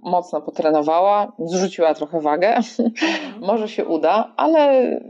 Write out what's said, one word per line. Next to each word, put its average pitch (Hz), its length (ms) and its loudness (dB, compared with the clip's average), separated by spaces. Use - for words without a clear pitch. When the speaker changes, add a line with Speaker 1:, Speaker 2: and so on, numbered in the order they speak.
Speaker 1:
mocno 175 380 -4
potrenowała, 165 960 0
zrzuciła 175 560 0
trochę 151 260 -6
wagę. 156 340 2
<laughs> - 80 2
Speaker 2:
Mhm. 262 640 -4
Speaker 1:
Może 214 280 -2
się - 160 -6
uda, 165 520 0
ale 285 460 4